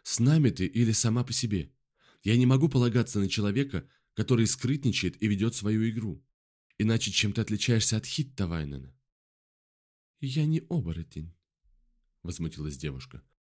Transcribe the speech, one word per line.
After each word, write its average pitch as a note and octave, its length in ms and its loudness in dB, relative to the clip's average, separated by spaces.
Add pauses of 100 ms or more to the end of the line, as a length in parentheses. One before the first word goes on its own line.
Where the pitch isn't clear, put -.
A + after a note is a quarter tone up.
с - 160 -4
нами C#3 300 6
ты F#2 160 -2
или A2+ 260 2
сама A#2 320 2
по - 100 -8
себе. G2+ 380 -2 (520)
Я A2 140 4
не B2+ 80 6
могу C3 240 4
полагаться A#2+ 500 2
на G2 100 2
человека, G2+ 580 -2 (260)
который A2+ 340 2
скрытничает B2 760 -2
и G#2+ 60 0
ведёт G#2 280 0
свою A2 340 0
игру. G#2+ 360 -8 (520)
Иначе G#2+ 340 2
чем G2+ 220 0
ты A2+ 80 -2
отличаешься G#2+ 560 0
от - 80 -4
Хиттавайнена?» D#2 920 -6 (1300)
«Я D3 240 0
не D#3+ 240 2
оборотень», E2+ 680 -6 (880)
возмутилась D#2 540 -6
девушка. C2 440 -10 (240)